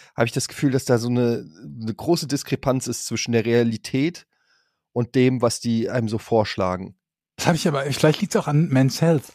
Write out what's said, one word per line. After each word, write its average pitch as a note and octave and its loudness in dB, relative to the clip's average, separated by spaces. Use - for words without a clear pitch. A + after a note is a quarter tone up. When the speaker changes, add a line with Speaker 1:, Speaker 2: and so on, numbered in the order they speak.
Speaker 1:
habe A#2 0
ich A#2 -4
das - -4
Gefühl, - 0
dass B2+ 0
da B2 4
so A#2 -2
eine, A#2+ 0
eine A2 -6
große D#3+ -2
Diskrepanz C3 -2
ist - -6
zwischen A#2 -4
der A2+ 2
Realität A#2+ 0
und B2 -4
dem, B2+ 4
was A#2 0
die A2+ -2
einem A#2+ -2
so A2 -4
vorschlagen. F#2 -2
Speaker 2:
Das - -2
habe E3+ 4
ich D#3+ 0
aber, C#3+ -2
vielleicht D#3 2
liegt's G3+ -4
auch G3 0
an D3+ 2
Men's C3 2
Health. E3 2